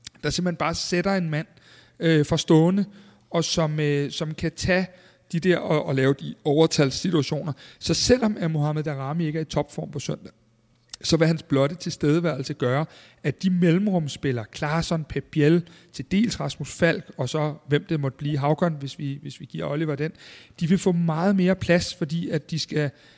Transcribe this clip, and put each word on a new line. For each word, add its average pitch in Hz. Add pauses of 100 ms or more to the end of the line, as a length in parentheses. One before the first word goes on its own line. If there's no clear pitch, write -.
(240)
Der 151
simpelthen 175
bare 160
sætter 185
en 175
mand, 151 (520)
øh, 160
fra 170
stående, 175 (460)
og 165
som, 156
øh, 143
som 156
kan 160
tage 185 (440)
de 170
der 175
og, 160
og 151
lave 135
de 147 (100)
overtalssituationer. 156 (260)
Så -
selvom 233
at 165
Mohamed 151
Daramy 143
ikke 156
er -
i 156
topform -
på 143
søndag, - (720)
så -
vil 160
hans 160
blotte 139
tilstedeværelse 151
gøre, 135 (380)
at 147
de 190
mellemrumspillere, 170
Klaarsson, 160
Pep -
Biel, 156 (300)
til -
dels 202
Rasmus 147
Falk, -
og 131
så 151 (140)
hvem 147
det 160
måtte 135
blive, 147
Haugon, 156
hvis 139
vi, 139
hvis 139
vi 147
giver 156
Oliver 151
den, 147 (480)
de 165
vil 190
få 185
meget 170
mere 185
plads, 175
fordi 165
at -
de 160
skal, 151 (280)